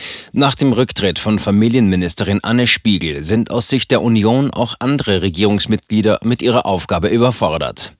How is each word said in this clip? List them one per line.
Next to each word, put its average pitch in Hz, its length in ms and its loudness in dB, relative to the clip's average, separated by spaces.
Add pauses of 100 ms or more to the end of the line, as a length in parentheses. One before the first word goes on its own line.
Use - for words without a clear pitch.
(340)
Nach 143 200 2
dem 139 180 0
Rücktritt 101 460 -2
von 107 220 0
Familienministerin 101 1040 2
Anne 120 240 0
Spiegel 80 560 0
sind 110 260 -2
aus 120 200 -2
Sicht 131 200 -2
der 113 140 2
Union 117 480 2
auch - 260 -4
andere 120 460 -2
Regierungsmitglieder 104 1000 0
mit 117 220 -2
ihrer 117 240 2
Aufgabe 92 400 -2
überfordert. 95 920 0